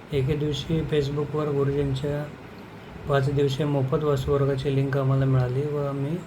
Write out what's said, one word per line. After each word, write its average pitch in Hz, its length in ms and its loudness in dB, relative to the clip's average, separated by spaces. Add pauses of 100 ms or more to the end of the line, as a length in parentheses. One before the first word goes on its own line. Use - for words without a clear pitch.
(120)
एके 143 240 2
दिवशी 151 440 -2
Facebookवर 147 680 0
गुरुजींच्या 143 840 0 (760)
पाच 139 260 2
दिवसीय 143 320 2
मोफत 143 380 2
वास्तुवर्गाची 139 720 2
लिंक 135 200 2
आम्हाला 135 280 2
मिळाली 131 380 2
व 147 240 -2
आम्ही 139 300 -2 (100)